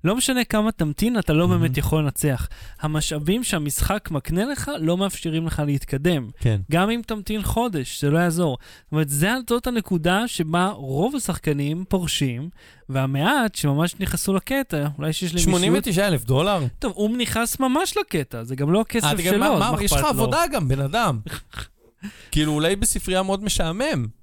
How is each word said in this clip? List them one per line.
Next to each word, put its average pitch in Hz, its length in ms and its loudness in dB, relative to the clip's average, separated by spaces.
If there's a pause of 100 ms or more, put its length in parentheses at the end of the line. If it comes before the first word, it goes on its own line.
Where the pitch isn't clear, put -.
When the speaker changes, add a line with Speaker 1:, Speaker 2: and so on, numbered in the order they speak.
Speaker 1:
לא 185 120 2
משנה 247 280 0
כמה 214 280 2
תמתין, 202 480 0
אתה 165 140 0
לא 170 140 4
Speaker 2:
מהמם. 175 140 4
Speaker 1:
באמת 131 160 2
יכול 151 260 2
לנצח. 139 440 0 (320)
המשאבים 156 640 0
שהמשחק 175 680 -2
מקנה 165 340 0
לך 277 340 -6
לא 160 180 2
מאפשרים 165 500 -2
לך 156 180 -2
להתקדם. 139 640 0 (100)
Speaker 2:
כן. 107 220 2 (100)
Speaker 1:
גם 180 180 4
אם 233 180 -2
תמתין 214 360 -4
חודש, 196 580 -2
זה 143 100 2
לא 156 60 4
יעזור. 170 400 2 (260)
זאת - 80 -12
אומרת, 151 180 2
זה, 147 220 2 (180)
זאת 240 180 0
הנקודה 196 600 0
שבה 175 480 0
רוב 143 400 -2
השחקנים 156 760 -2
פורשים, 151 600 -2 (400)
והמעט 143 680 0
שממש 151 440 0
נכנסו 190 340 -2
לקטע, 185 540 -2 (100)
אולי 151 160 -2
שיש 175 180 -4
להם 175 60 -2
אישיות 175 180 4
Speaker 2:
שמונים 175 220 2
ותשעה 202 300 2
אלף 147 180 0
דולר? 165 340 2 (200)
Speaker 1:
טוב, 196 160 -4
הוא 214 220 0
נכנס 233 420 -2
ממש 269 380 0
לקטע, 143 460 -4
זה 127 120 -6
גם 143 160 0
לא 202 100 4
הכסף 226 240 -2
Speaker 2:
אה, 147 60 4
אתה 190 100 0
גם 175 120 0
Speaker 1:
שלו, 202 60 4
Speaker 2:
מה, 302 140 4
Speaker 1:
אז - 60 4
Speaker 2:
מה, - 120 2
Speaker 1:
מה 247 120 0
Speaker 2:
יש 202 80 2
לך - 80 2
Speaker 1:
אכפת 302 160 2
לו? 262 60 0
Speaker 2:
עבודה 277 200 2 (100)
גם, 196 160 -2
בן 135 140 0
אדם. 147 380 0 (520)
Speaker 1:
<laughs> - 600 -18
Speaker 2:
כאילו, 151 200 2
אולי 160 240 2
בספרייה 190 480 0
מאוד 196 200 -2
משעמם. 185 640 -2 (160)